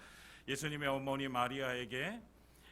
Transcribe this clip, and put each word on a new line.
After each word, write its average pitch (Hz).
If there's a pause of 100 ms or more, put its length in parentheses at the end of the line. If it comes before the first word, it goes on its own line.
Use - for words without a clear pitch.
(460)
예수님의 147
어머니 135
마리아에게, 127 (520)